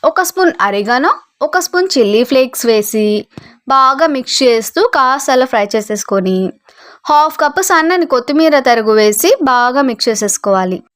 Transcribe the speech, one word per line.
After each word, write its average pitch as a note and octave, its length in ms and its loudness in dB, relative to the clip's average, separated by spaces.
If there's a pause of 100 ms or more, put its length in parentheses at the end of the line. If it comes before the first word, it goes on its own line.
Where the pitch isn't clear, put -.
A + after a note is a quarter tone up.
ఒక F4 200 -2
స్పూన్ F4+ 240 0 (140)
అరిగానో, A3+ 440 0 (360)
ఒక D#4+ 180 -2
స్పూన్ F4+ 300 -2
చిల్లీ G#3+ 260 2 (100)
ఫ్లేక్స్ C4 380 0
వేసి G#3+ 380 0 (680)
బాగా C4+ 340 2 (100)
మిక్స్ - 260 -6
చేస్తూ A#3 380 0 (160)
కాస్త C4+ 380 0
అలా B3+ 180 2
ఫ్రై G#3+ 100 0 (120)
చేసేసుకొని G3 600 -2 (720)
హాఫ్ D4+ 320 2
కప్పు D4+ 280 0
సన్నని E4+ 440 2
కొత్తిమీర D4 460 2 (100)
తరుగు A3+ 300 2
వేసి G#3+ 320 2 (180)
బాగా B3 400 0
మిక్స్ A#3 220 -4
చేసేసుకోవాలి. G3 680 -2 (180)